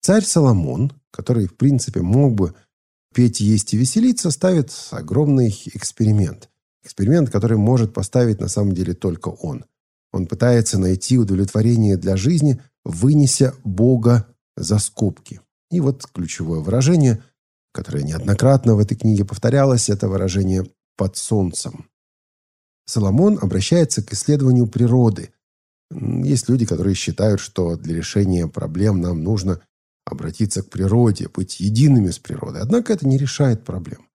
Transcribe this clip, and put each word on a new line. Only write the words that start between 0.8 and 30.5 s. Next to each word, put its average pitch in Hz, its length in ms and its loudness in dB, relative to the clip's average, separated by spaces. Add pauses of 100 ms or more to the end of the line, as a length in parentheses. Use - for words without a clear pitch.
который, 113 380 -2
в - 80 -12
принципе, 123 460 0
мог 117 340 2
бы 92 180 -2 (580)
петь, 120 280 2
есть 107 340 0
и 107 40 0
веселиться, 226 520 0
ставит 175 420 0 (200)
огромный 127 580 0 (240)
эксперимент. 104 760 -2 (340)
Эксперимент, 131 480 0
который 110 260 0
может 113 340 2
поставить 110 480 0
на 98 80 -4
самом 101 260 -2
деле 87 200 -4
только 85 360 -6
он. - 360 -10 (480)
Он 90 140 -4
пытается 120 500 2
найти 92 400 0
удовлетворение 104 800 2
для 95 200 -2
жизни, 139 440 2 (220)
вынеся 131 800 2
Бога 117 640 2 (280)
за - 220 -2
скобки. - 640 -6 (300)
И 175 80 0
вот 135 260 -2
ключевое 82 540 -6
выражение, 127 640 2 (500)
которое - 300 -8
неоднократно 107 720 2
в 104 40 2
этой 104 180 0
книге 104 280 2
повторялось, 127 640 0
это 101 180 -2
выражение 92 640 -2 (280)
«под 95 200 -4
солнцем». 90 720 -4 (960)
Соломон 127 560 2
обращается 101 640 0
к - 100 -10
исследованию 127 540 2
природы. 117 640 0 (580)
М, - 320 -6
есть 139 260 -2
люди, 120 200 2
которые 90 260 -2
считают, 95 460 -2
что 85 360 -4
для 80 200 -8
решения 87 520 0
проблем 87 540 -2
нам 85 220 -2
нужно 92 380 -2 (460)
обратиться - 540 -6